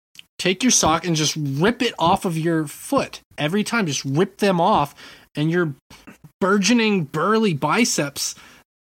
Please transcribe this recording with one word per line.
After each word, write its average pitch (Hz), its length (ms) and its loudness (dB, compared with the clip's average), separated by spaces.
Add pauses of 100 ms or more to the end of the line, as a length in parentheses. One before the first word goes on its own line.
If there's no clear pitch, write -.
(400)
take 185 240 -2
your 247 80 4
sock, 165 340 2
and 170 80 0
just 151 240 0
rip 151 440 0
it 233 180 -2
off 175 240 2
of 175 120 -2
your 160 300 -2
foot - 540 -4 (180)
every 165 240 0
time. 214 240 -2
Just 143 180 -4
rip 139 340 -2
them 185 220 2
off, 170 320 2 (440)
and 156 160 0
your 175 200 0 (680)
burgeoning, 202 640 2
burly 196 500 0
biceps, 151 800 -2 (560)